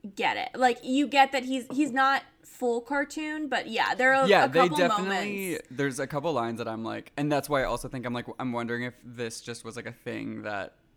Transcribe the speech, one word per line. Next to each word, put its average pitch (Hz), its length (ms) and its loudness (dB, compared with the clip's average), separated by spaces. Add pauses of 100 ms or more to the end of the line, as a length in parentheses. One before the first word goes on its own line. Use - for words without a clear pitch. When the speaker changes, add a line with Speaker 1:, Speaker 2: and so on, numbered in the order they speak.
(160)
Speaker 1:
get 220 220 2
it. - 120 -4 (100)
Like, 247 240 4
you 269 240 2
get 269 240 6
that 254 140 -2
he's, 262 260 -4
he's 269 200 0
not 269 320 2 (200)
full 240 380 -2
cartoon, 302 680 -4
but 247 200 -2
yeah, - 280 0
there 262 180 6
are 269 140 6
Speaker 2:
Yeah, 175 180 8
Speaker 1:
a 131 40 -2
Speaker 2:
they 156 180 4
Speaker 1:
couple 165 100 0
Speaker 2:
definitely, 190 760 0
Speaker 1:
moments. - 200 -6
Speaker 2:
there's 135 280 -2
a 135 80 -4
couple 151 260 -4
lines 117 260 -2
that 113 80 -6
I'm 113 160 -6
like, 110 320 -8
and 147 160 0
that's 139 180 0
why 143 120 2
I - 40 0
also 120 220 -4
think 123 180 -8
I'm 120 80 -4
like, 120 120 -4 (120)
I'm 127 140 -4
wondering 120 320 -2
if 120 100 -6 (100)
this 117 380 -8
just 117 240 -12
was, 113 120 -12
like, 117 100 -12
a 120 60 -10
thing 110 500 -8
that 104 320 -6 (220)